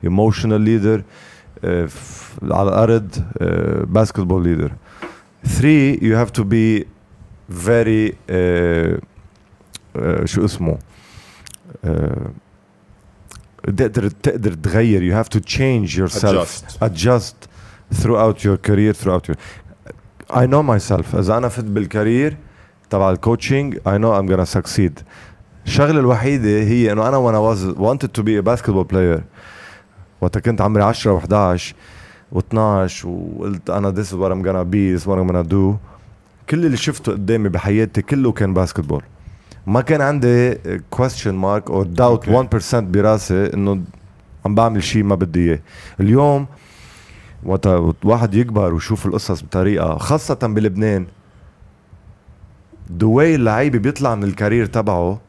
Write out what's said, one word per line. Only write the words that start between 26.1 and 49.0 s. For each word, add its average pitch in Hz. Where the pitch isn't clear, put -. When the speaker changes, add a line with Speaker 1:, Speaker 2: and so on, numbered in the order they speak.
Speaker 1:
هي 107
إنه 107
أنا 135
when 120
I 107
was، 92
wanted 123
to 107
be 107
a -
basketball 104
player، 87
وقت 92
كنت 113
عمري 104
عشرة 107
وحداش 90
واثناش، 101
وقلت 87
أنا 98
this 98
is 90
what 92
I'm 92
gonna 92
be, 92
this 82
is 85
what 98
I'm 90
gonna 87
do. 98
كل 165
اللي 135
شفته -
قدامي 101
بحياتي 101
كله 131
كان 95
باسكتبول. 80
ما 107
كان 151
عندي 123
question 123
mark 101
or 95
doubt -
Speaker 2:
أوكي. 120
Speaker 1:
one 123
percent 110
براسي 101
إنه 98
عم 101
بعمل 107
شي 107
ما 101
بدي 87
إياه. 78
اليوم 139
وقت 92
واحد 113
يكبر 104
ويشوف 101